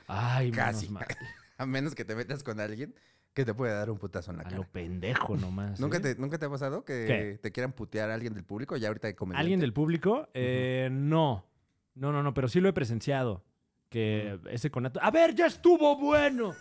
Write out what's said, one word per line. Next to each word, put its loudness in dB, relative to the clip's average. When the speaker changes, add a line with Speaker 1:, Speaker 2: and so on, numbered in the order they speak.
Speaker 1:
Ay, 2
menos 0
Speaker 2:
Casi. -2
Speaker 1:
mal. -8
Speaker 2:
<laughs> -12
A -6
menos -2
que -6
te -6
metas -6
con -6
alguien -6
que 0
te 0
puede 0
dar -2
un -4
putazo -8
en -8
la -8
Speaker 1:
A -10
Speaker 2:
cara. -8
Speaker 1:
lo -2
pendejo -4
nomás, -4
Speaker 2:
¿Nunca 0
Speaker 1:
¿eh? -4
Speaker 2:
te, 0
nunca -4
te -6
ha -4
pasado -6
que -4
Speaker 1:
¿Qué? -2
Speaker 2:
te -6
quieran -4
putear -4
a -2
alguien -6
del -10
público? -6
Ya -2
ahorita -4
de -6
comediante. -4
Speaker 1:
¿Alguien 2
del 0
público? 2
Speaker 2:
Ujú. -10
Speaker 1:
Eh, 0
no. 2
No, -2
no, 0
no, 0
pero 2
sí 2
lo 6
he 4
presenciado. 0
Que 0
Speaker 2:
Ujú. -14
Speaker 1:
ese -4
conato, -2
"A 6
ver, 6
ya 4
estuvo 8
bueno". 4